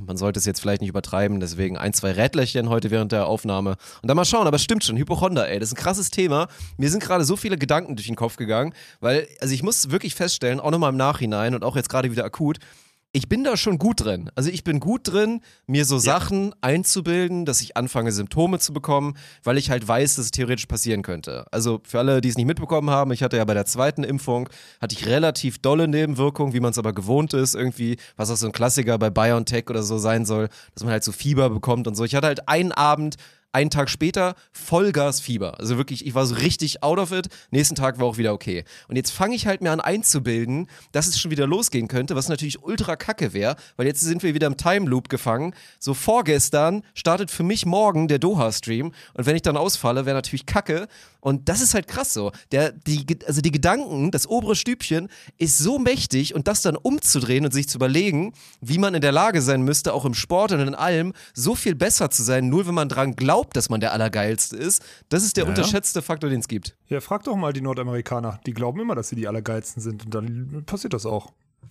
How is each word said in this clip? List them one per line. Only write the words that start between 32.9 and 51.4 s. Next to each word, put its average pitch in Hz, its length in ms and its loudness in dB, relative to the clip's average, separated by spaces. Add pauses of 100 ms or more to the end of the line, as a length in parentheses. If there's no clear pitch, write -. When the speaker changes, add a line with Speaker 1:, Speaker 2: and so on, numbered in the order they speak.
Speaker 1:
einen 143 180 2
Tag 143 200 2
später, 180 460 0 (160)
Vollgas 156 680 2
Fieber. 98 400 -4
Also 117 180 -2
wirklich, 135 300 -4
ich 123 80 -6
war 131 100 4
so 120 120 0
richtig 147 480 -2
out 170 160 2
of 175 100 -2
it. 185 160 -4 (240)
Nächsten 143 240 2
Tag 135 240 0
war 123 80 2
auch 113 100 -2
wieder 113 160 0
okay. 92 300 -6 (240)
Und - 80 -8
jetzt 131 160 -2
fange 208 240 0
ich 214 140 -2
halt 196 120 0
mir 170 120 0
an 160 80 0
einzubilden, 135 880 0 (240)
dass 151 160 0
es 170 100 -2
schon 160 140 -4
wieder 139 160 0
losgehen 143 400 0
könnte, 127 260 -2
was 135 140 -2
natürlich 147 340 -4
ultra 202 320 -4
kacke 151 380 -4
wär, 107 240 -2 (200)
weil 127 120 0
jetzt 147 140 -2
sind 165 200 -2
wir 170 120 0
wieder 151 120 2
im 139 100 -2
Time 190 320 0
Loop 127 200 0
gefangen. 135 440 -2 (280)
So 135 140 -4
vorgestern 160 920 2 (100)
startet 180 380 0
für - 100 -4
mich 196 240 0
morgen 180 400 2
der 143 140 2
Doha-Stream 131 720 0 (220)
und 120 120 -4
wenn 151 80 4
ich 165 80 0
dann 147 140 6
ausfalle, 135 500 2
wär 139 80 2
natürlich 131 320 -4
kacke. 185 400 0 (360)
Und 139 260 0